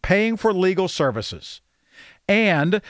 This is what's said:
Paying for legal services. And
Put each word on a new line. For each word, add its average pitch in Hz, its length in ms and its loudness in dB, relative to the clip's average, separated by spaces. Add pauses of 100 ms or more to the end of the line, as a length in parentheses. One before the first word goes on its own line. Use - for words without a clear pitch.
Paying 220 340 0
for 220 160 0
legal 185 360 0
services. 113 720 -6 (640)
And 196 640 2